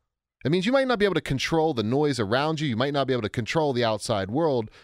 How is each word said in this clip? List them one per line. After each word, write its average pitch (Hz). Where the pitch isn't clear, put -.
That 131
means 175
you 240
might 269
not 247
be 202
able 190
to 156
control 156
the 110
noise 131
around 135
you. 156
You 120
might 139
not 139
be 127
able 120
to 104
control 147
the 120
outside 104
world, 131